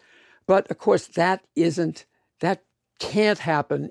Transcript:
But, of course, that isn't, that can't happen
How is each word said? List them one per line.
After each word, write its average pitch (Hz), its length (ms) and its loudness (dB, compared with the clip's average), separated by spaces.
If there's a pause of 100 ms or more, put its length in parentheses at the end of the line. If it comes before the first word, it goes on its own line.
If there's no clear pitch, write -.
(460)
But, 190 240 2
of - 80 -8
course, - 300 0
that 180 380 0 (100)
isn't, 160 500 0 (360)
that 180 220 -2 (360)
can't 208 400 0
happen 147 520 -2